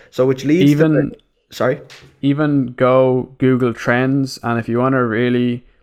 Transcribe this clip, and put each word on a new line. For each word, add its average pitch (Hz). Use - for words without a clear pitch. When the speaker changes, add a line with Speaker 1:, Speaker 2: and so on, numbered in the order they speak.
Speaker 1:
So 131
which 131
leads 147
Speaker 2:
Even 151
Speaker 1:
to 143
the, -
sorry? 127
Speaker 2:
Even 139
go 127
Google 127
Trends, 131
and 117
if 113
you 117
want 131
a 127
really 123